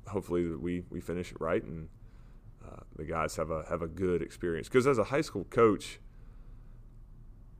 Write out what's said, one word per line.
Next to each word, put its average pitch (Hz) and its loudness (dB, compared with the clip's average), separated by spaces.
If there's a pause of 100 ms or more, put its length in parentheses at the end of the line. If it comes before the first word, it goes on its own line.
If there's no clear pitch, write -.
hopefully 87 2
we, 87 -2
we 87 -4
finish 87 -4
it - -8
right 82 2
and, 80 -8 (720)
uh, - -12 (140)
the 78 -6
guys 80 2
have 80 0
a, 80 0
have 82 0
a 85 -2
good 87 2
experience. 82 -2
'Cause 127 8
as 139 8
a 98 6
high 147 2
school 98 -4
coach, - 6 (1600)